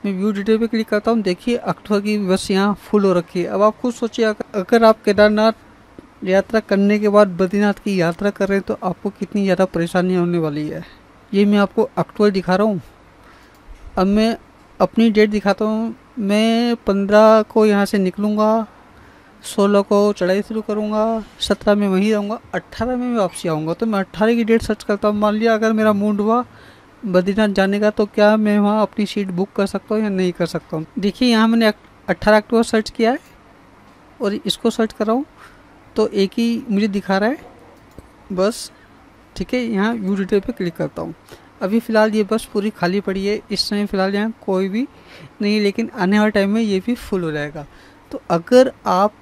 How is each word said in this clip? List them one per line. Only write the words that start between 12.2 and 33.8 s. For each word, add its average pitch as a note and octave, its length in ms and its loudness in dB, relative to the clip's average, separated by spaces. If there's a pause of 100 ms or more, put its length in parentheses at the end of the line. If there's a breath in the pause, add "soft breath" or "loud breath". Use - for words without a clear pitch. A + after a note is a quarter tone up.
दिखा F#3 260 -2
रहा G3+ 100 2
हूँ। G3 140 -2 (1120 loud breath)
अब F#3+ 140 0
मैं G#3+ 300 0 (440)
अपनी A3+ 300 2
date G#3+ 200 4
दिखाता G3+ 340 -2
हूँ। A3 300 -4 (260)
मैं A3+ 580 0
पन्द्रह G#3 680 4
को G#3+ 220 2
यहाँ G3+ 200 2
से G#3 120 -2
निकलूँगा, G#3 680 0 (800 loud breath)
सोलह G3+ 380 2
को G3+ 300 2
चढ़ाई F#3+ 300 0
शुरू A3 200 -6
करूँगा, G#3+ 600 -2 (180)
सत्रह - 340 0
में G#3 140 2
वहीं G3 240 2
रहूँगा, G#3 280 -4 (140)
अठारह A#3 420 -6
में B3 100 -4
मैं A#3+ 120 -2
वापसी F#3 300 -4
आऊँगा। D#3+ 260 -2
तो A3+ 120 -4
मैं G#3+ 140 0
अठारह G#3+ 340 0
की A#3 100 0
date A3+ 180 2
search - 220 -6
करता G#3 240 -2
हूँ। G#3 100 0
मान G#3 160 0
लिया A3 200 2
अगर A3 200 0
मेरा G#3+ 200 2
mood G#3 260 0
हुआ A3+ 240 0 (580 loud breath)
बद्रीनाथ G3 460 0
जाने G3 320 0
का, G#3+ 100 2
तो G#3 160 -2
क्या G#3 300 4
मैं G#3 220 2
वहाँ G#3 240 2
अपनी G3+ 240 -2
सीट G3+ 220 -6
book F#3 280 -4
कर G3+ 100 0
सकता G3+ 280 -6
हूँ G#3+ 80 0
या G#3+ 60 -2
नहीं F#3 240 0
कर F3 140 -2
सकता - 300 -8
हूँ? D#3+ 100 -6 (120)
देखिए, G3+ 300 0
यहाँ A3+ 200 4
मैंने A3+ 180 2
अक-, - 420 -4
अठारह G#3+ 280 2
अक्टूबर A3+ 260 2
सर्च A3 280 -2
किया A3+ 200 0
है C#4 80 -4 (1040)